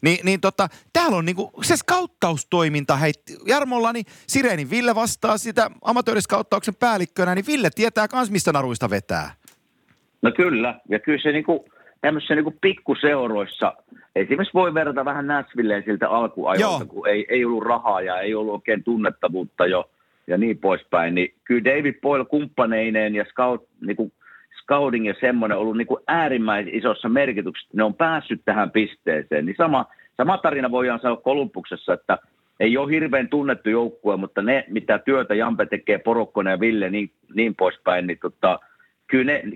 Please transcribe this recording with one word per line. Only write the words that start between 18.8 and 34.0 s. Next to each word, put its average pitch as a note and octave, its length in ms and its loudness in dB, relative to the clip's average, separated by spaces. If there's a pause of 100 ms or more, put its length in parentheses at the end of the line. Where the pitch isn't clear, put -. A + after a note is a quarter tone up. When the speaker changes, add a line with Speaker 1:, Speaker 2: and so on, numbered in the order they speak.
Speaker 2:
tunnettavuutta F#2 840 -2
jo F2+ 240 0 (360)
ja F2+ 120 0
niin A2 200 0
poispäin, F2 560 0
niin F2+ 200 0 (100)
kyllä A#2+ 200 2
David C#3 380 2
Boyle C#3 220 2
kumppaneineen A2+ 880 0
ja G#2 100 0
scout-, B2 440 -2 (180)
niinku, G#2 260 -4 (500)
scouting C3 440 0
ja F#2+ 140 -2
semmoinen A#2 360 0
on G2+ 60 -2
ollut, A2 140 -2
niinku, A#2 320 -2
äärimmäisen A2+ 680 0
isossa A2 340 -2
merkityksessä, A#2+ 640 -2
ne G#2+ 120 0
on G#2 100 0
päässyt D#3+ 500 -2
tähän G2+ 260 0
pisteeseen. D#2 760 -2
Niin F#2+ 120 -6
sama, D#3 280 2 (300)
sama E3+ 220 0
tarina C#3 320 0
voidaan B2 320 0
sanoa A#2+ 140 0
Kolumbuksessa, A2 760 -2
että F2+ 260 -2 (420)
ei A2+ 160 2
ole C#3+ 160 -2
hirveän C3+ 360 0
tunnettu C#3 420 0
joukkue, A2 460 0